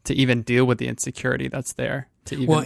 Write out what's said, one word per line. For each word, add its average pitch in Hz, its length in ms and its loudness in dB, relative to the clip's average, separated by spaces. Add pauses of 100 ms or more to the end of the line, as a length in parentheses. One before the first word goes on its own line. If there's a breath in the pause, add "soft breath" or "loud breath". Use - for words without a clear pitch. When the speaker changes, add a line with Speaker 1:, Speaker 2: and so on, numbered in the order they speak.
Speaker 1:
to 139 100 -4
even 127 260 4
deal 120 240 4
with 123 140 2
the 123 100 -4
insecurity 127 600 -4
that's 127 260 -8
there. 127 340 -6 (180)
To 143 100 -8
even 131 100 -2
Speaker 2:
Well, 156 200 6